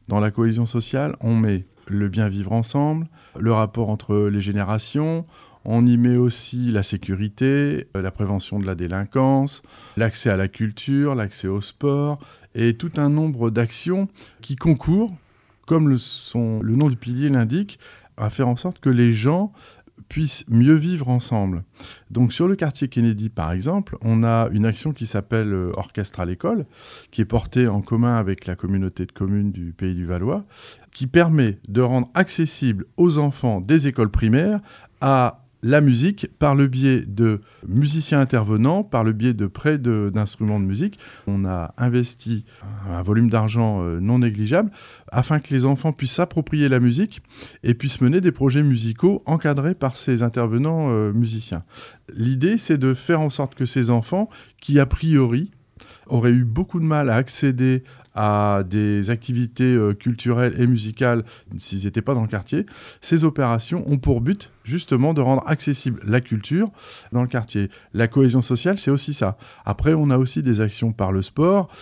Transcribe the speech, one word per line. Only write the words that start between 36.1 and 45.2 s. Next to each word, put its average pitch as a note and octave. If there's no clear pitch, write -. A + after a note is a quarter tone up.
par C#3+
le C#3+
biais C3
de G#2
musiciens C#3+
intervenants, B2+
par A#2+
le A2+
biais A2+
de G#2+
prêts D3+
de, A2
d'instruments G#2
de G2
musique. A#2+
On G2
a F2+
investi A#2+
un F2
volume G#2+
d'argent, G#2+
euh, E2+
non A2+
négligeable A#2+
afin C#3